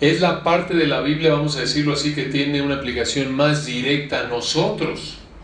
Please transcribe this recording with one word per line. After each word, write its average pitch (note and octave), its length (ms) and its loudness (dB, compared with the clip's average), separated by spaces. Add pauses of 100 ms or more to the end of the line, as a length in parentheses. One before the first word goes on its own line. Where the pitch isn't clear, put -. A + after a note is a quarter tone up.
Es D#3 180 4
la E3+ 240 2
parte F3 320 2
de D#3 120 4
la C3 140 0
Biblia, D3+ 320 2
vamos D3 220 0
a - 60 -4
decirlo D3 320 0
así, D3+ 200 -2
que C#3 100 -2
tiene C#3+ 380 0
una C#3+ 140 0
aplicación C3 580 -2
más D3 320 2
directa B2+ 560 -2
a A#2 60 -6
nosotros, D#3 920 -2 (240)